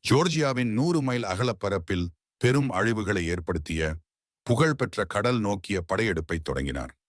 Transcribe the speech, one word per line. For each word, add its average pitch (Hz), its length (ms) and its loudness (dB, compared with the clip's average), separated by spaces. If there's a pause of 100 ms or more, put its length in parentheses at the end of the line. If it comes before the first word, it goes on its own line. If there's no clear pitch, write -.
ஜோர்ஜியாவின் 139 600 2
நூறு 151 300 2
மைல் 123 220 -2
அகலப்பரப்பில் 98 840 -2 (300)
பெரும் 131 320 2
அழிவுகளை 101 560 0
ஏற்படுத்திய 80 720 -2 (480)
புகழ்பெற்ற 123 640 0
கடல் 113 340 0
நோக்கிய 101 420 -2
படையெடுப்பை 85 580 -2
தொடங்கினார். 67 560 -6 (120)